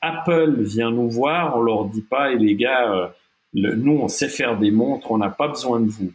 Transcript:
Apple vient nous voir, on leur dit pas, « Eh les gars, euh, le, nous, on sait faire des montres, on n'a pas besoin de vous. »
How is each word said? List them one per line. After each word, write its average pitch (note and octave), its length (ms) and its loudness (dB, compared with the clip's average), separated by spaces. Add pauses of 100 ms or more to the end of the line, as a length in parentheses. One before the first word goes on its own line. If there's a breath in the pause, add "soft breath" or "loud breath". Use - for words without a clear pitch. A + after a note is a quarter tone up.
Apple D#3+ 600 0
vient A2 300 0
nous A#2+ 180 0
voir, C#3+ 480 0
on A#2 40 2
leur G#2+ 240 2
dit G#2+ 160 -6
pas, « C3+ 320 -2
Eh A#2+ 40 2
les G#2 180 4
gars, A#2+ 380 0
euh, F2+ 140 0 (460 soft breath)
le, G#2 220 0
nous, C#3 240 2
on B2 80 -2
sait - 220 -4
faire A#2+ 280 -2
des G#2 140 2
montres, B2+ 400 0
on A2 60 2
n'a G2+ 120 0
pas D3 200 -2
besoin B2+ 320 -2
de G#2+ 80 2
vous. » G2+ 260 -6